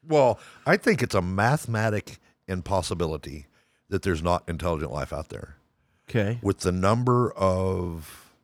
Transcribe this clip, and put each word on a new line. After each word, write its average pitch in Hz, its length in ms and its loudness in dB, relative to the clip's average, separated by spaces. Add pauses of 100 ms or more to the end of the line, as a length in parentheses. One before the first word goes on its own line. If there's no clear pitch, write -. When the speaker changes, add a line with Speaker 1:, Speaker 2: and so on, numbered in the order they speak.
Speaker 1:
Well, 143 340 4 (260)
I 170 120 4
think 202 260 2
it's 107 120 -4
a 98 60 4
mathematic 107 960 0 (280)
impossibility 85 1000 -4 (420)
that 98 120 -2
there's 82 220 0
not 87 260 2
intelligent 80 420 -4
life 69 220 -6
out 73 160 -8
there. - 260 -14 (540)
Speaker 2:
Okay. 117 320 0
Speaker 1:
With 98 200 0
the 95 100 2
number 117 640 2
of 92 1000 -2 (120)